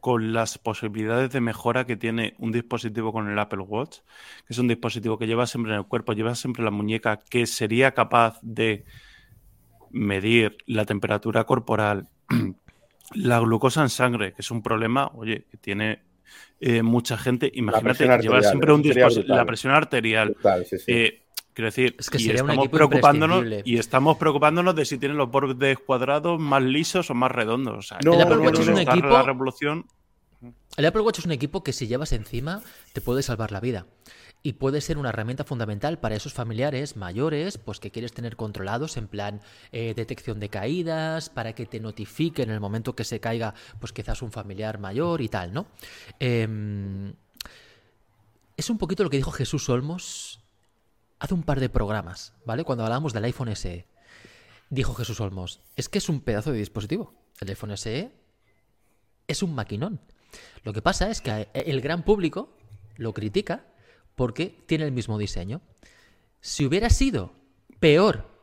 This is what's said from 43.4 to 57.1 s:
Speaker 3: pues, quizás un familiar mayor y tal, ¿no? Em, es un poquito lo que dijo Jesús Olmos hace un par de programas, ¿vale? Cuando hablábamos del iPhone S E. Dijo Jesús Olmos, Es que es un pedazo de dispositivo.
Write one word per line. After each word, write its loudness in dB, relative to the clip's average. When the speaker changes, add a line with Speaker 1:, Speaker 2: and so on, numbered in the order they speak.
Speaker 3:
pues, -14
quizás -6
un -10
familiar -8
mayor -2
y -4
tal, -6
¿no? -6
Em, -4
es -8
un -2
poquito -2
lo -2
que 0
dijo 0
Jesús -4
Olmos -6
hace -4
un -2
par 0
de 0
programas, -4
¿vale? -4
Cuando -2
hablábamos -2
del -4
iPhone -4
S -6
E. -14
Dijo -2
Jesús -8
Olmos, -8
Es -6
que -4
es -4
un -2
pedazo -2
de -2
dispositivo. -6